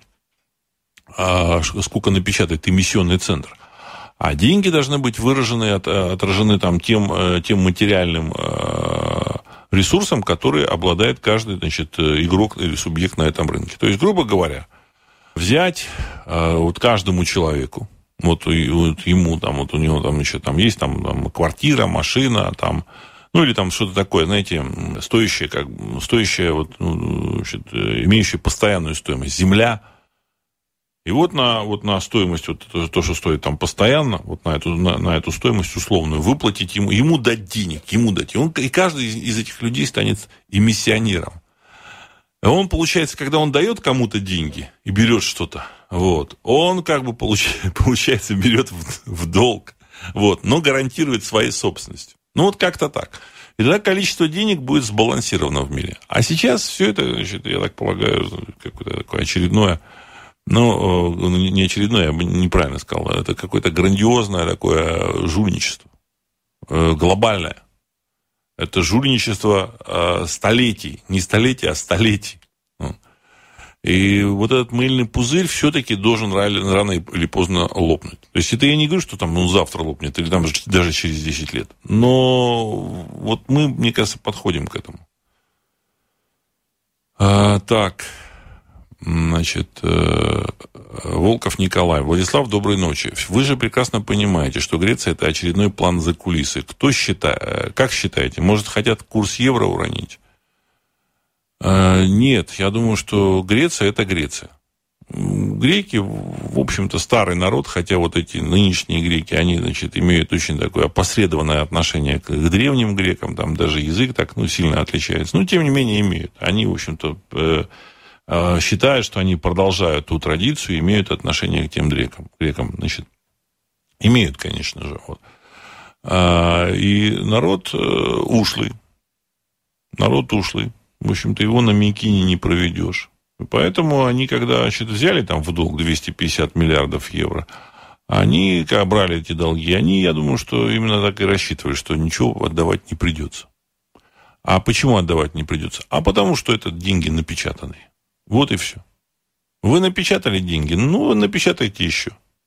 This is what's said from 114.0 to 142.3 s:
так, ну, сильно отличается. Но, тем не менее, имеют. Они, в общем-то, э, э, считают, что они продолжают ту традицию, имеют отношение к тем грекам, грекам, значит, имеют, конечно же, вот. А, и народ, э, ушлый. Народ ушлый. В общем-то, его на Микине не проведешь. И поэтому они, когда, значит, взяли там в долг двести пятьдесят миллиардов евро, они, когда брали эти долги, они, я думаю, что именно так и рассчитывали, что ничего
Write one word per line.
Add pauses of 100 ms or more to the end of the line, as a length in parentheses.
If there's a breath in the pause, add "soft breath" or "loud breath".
так,
ну,
сильно
отличается.
Но,
тем
не
менее,
имеют.
Они,
в
общем-то, (140)
э, (640 loud breath)
э,
считают,
что
они
продолжают
ту
традицию,
имеют
отношение
к
тем
грекам, (120)
грекам,
значит, (920)
имеют,
конечно
же,
вот. (840 loud breath)
А,
и
народ,
э,
ушлый. (1300)
Народ
ушлый. (280)
В
общем-то,
его
на
Микине
не
проведешь. (300)
И
поэтому
они,
когда,
значит,
взяли
там
в
долг
двести
пятьдесят
миллиардов
евро, (600 loud breath)
они,
когда
брали
эти
долги,
они,
я
думаю,
что
именно
так
и
рассчитывали,
что
ничего